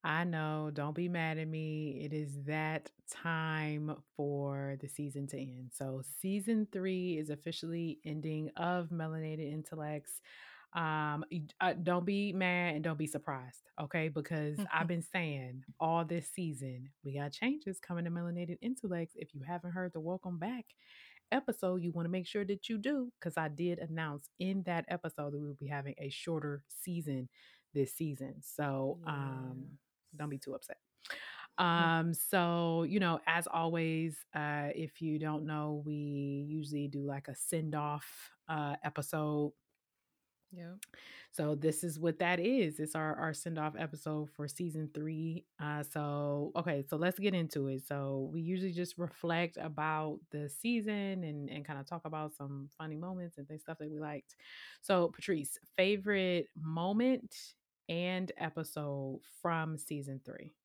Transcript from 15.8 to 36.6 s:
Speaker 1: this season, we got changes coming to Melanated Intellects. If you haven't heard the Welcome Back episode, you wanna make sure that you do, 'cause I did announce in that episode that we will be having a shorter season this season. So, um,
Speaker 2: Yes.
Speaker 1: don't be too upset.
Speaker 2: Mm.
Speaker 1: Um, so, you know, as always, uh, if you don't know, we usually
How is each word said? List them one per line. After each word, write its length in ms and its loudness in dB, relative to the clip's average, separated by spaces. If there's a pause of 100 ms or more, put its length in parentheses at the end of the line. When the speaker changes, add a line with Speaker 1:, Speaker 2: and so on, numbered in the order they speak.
Speaker 1:
this 280 0
season, 540 -4 (160)
we 140 -4
got 140 -2
changes 460 -2
coming 280 -2
to 40 0
Melanated 520 -2
Intellects. 520 -2
If 200 -12
you 120 -8
haven't 260 -4
heard 200 -2
the 80 -4
Welcome 380 -2
Back 260 -4 (680)
episode, 520 2
you 100 2
wanna 180 0
make 160 0
sure 180 0
that 240 -2
you 80 0
do, 340 2 (100)
'cause 180 -2
I 100 2
did 300 0
announce 500 -4 (120)
in 240 0
that 240 0
episode 440 -2
that 60 -2
we 80 -4
will 80 -4
be 140 -6
having 280 -2
a 140 -6
shorter 580 -2
season 600 -2 (440)
this 220 2
season. 480 -4
So, 640 0
um, 640 -4
Speaker 2:
Yes. 80 -18 (380)
Speaker 1:
don't 120 -4
be 100 -4
too 160 -8
upset. 240 -10 (800)
Speaker 2:
Mm. 60 8
Speaker 1:
Um, 500 6
so, 680 4
you 180 4
know, 260 6
as 200 4
always, 880 2
uh, 400 0
if 260 -4
you 180 2
don't 280 0
know, 400 0
we 80 -2
usually 920 -2